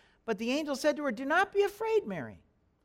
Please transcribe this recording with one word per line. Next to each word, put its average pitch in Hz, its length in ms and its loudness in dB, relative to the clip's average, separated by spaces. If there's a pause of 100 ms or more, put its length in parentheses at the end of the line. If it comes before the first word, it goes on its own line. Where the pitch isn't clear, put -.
(240)
"But 208 140 -2
the 233 140 -2
angel 294 240 0
said 294 200 2
to 294 80 -4
her, 277 60 0
'Do 240 140 -4
not 349 280 2
be 403 100 4
afraid, 427 440 0
Mary, 123 320 -8 (460)